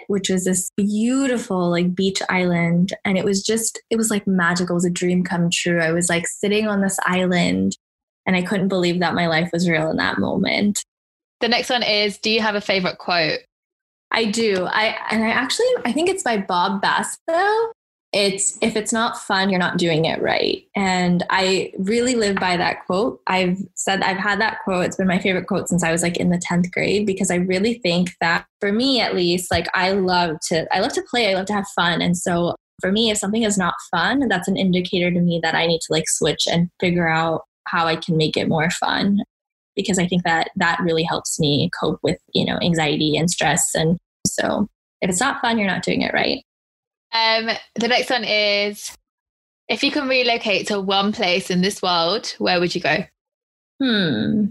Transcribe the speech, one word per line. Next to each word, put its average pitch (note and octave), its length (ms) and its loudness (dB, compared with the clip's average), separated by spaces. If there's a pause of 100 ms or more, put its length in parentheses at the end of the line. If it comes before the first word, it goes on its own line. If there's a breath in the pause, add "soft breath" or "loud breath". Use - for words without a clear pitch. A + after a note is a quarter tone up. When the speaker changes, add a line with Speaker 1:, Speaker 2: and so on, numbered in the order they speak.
Speaker 1:
which G3 220 0
was F#3 160 0
this F#3 320 0
beautiful, G#3+ 920 0
like, F3+ 260 2
beach F#3+ 340 0
island. F3 640 2 (100)
And F#3+ 140 0
it F3 80 0
was G3 180 0
just, A3 460 -2
it A3+ 80 0
was, A3 120 0
like, G#3 160 0
magical. F3+ 500 2
It - 20 2
was F3+ 80 2
a F3 40 2
dream F3+ 340 0
come F3 280 0
true. F3 300 0
I D#3+ 100 2
was, E3+ 180 0
like, F3 180 0
sitting G#3 400 0
on G3+ 140 0
this G3 240 0
island F3+ 680 2 (520)
and F#3+ 80 2
I F3+ 80 0
couldn't F#3 240 -2
believe F3+ 320 0
that E3+ 160 0
my F3 120 0
life E3 240 0
was F3 160 0
real D#3+ 220 0
in F2 80 -2
that F2+ 220 -2
moment. E2 640 0 (560)
Speaker 2:
The A#3+ 80 0
next A#3+ 220 0
one B3 120 0
is, G#3 360 0
do - 120 -2
you A3 120 2
have G#3+ 140 0
a G#3 60 -2
favorite F#3+ 360 -2
quote? E3+ 420 0 (720)
Speaker 1:
I A#3 140 2
do. G#3 400 0
I, - 320 -2 (120)
and A3 140 0
I A3 60 0
actually, C4 380 0 (180)
I A#3+ 80 -2
think E4+ 160 0
it's F#4+ 140 -2
by A#3 140 0
Bob F#3+ 440 -2
Basso. F4 880 -2 (420)
It's, G3 480 0
"If A#3 160 0
it's G#3+ 160 -2
not A#3 260 -2
fun, G3 300 0
you're F#3 100 2
not F3 180 0
doing E3 280 2
it - 160 -2
right." - 440 -2 (100)
And F3+ 540 2
I F#3+ 480 0
really A#3 380 0
live G3+ 220 2
by F#3 180 0
that F3 300 -2
quote. G#3 420 -2
I've F#3 300 0 (180)
said, F#3+ 260 -2
I've F#3 160 0
had G3+ 220 0
that A3 240 -2
quote. F3+ 220 0
It's - 100 -4
been F#3+ 120 0
my F#3 120 2
favorite F#3 260 0
quote F3+ 220 -2
since F3 160 0
I E3 80 0
was, F3 120 0
like, F3 140 0
in F3+ 120 0
the F3 120 2
tenth F3+ 300 0
grade, G3+ 340 0
because F#3+ 240 0
I F3+ 60 0
really F#3 400 0
think F3+ 360 0 (100)
that E3+ 240 0 (160)
for G3+ 100 0
me, B3 300 0
at - 120 -2
least, F3 380 0
like, E3+ 220 0
I F#3 180 0
love F3+ 460 0 (100)
to, E3 260 0
I F#3 60 2
love B3 140 0
to F#4 100 -4
play. A#3 260 0
I F#3+ 60 2
love F#3+ 120 -2
to G#3 60 -2
have G3 220 -2
fun. E3+ 260 2
And F3 160 2
so E3+ 380 0 (240)
for F#3+ 140 0
me, A3 180 2
if G#3 60 -2
something G#3+ 260 0
is G3+ 140 2
not F3+ 160 0 (180)
fun, G#3+ 380 0
that's F#3 180 -2
an G3+ 100 0
indicator F3+ 540 0
to F3 80 2
me E3+ 240 2
that D#3+ 100 0
I E3 140 0
need E3 140 0
to, - 100 -8
like, D#3 160 0
switch - 400 0
and E3+ 220 2 (100)
figure F3 300 0
out D#3+ 320 0 (260)
how E3+ 180 0
I E3 100 2
can D#3+ 220 -2
make D#3 200 0
it - 100 0
more D#3 220 0
fun. - 540 0 (520)
Because F#3 240 0
I F3 80 2
think F3+ 160 0
that E3 320 0
that E3+ 260 0
really E3 220 2
helps - 360 -4
me D#3 300 2 (100)
cope E3 220 -2
with, D3 160 0 (160)
you - 120 2
know, - 160 -2
anxiety D3+ 540 0
and D#3 140 2
stress. D#3+ 460 0
And E3 220 2 (280)
so - 420 -2 (340)
if F3 80 0
it's F3+ 100 -2
not C4+ 200 0
fun, A#3 200 0
you're G3+ 80 0
not F3+ 160 -2
doing - 180 0
it - 120 -2
right. - 300 0 (680)
Speaker 2:
Um, A3+ 360 0 (260)
the A3+ 120 0
next B3 220 2
one B3 140 0
is, G#3 720 0 (720)
if - 160 -2
you C#4 80 2
can C#4 160 -2
relocate A#3 600 0
to G3+ 120 -2
one G3 320 0
place F#3 400 0
in F3+ 100 2
this G3+ 200 -2
world, F3+ 580 -2
where F#3 200 2
would F3 140 0
you F3+ 80 -4
go? D3+ 240 0 (760)
Speaker 1:
Hmm. G#3 680 2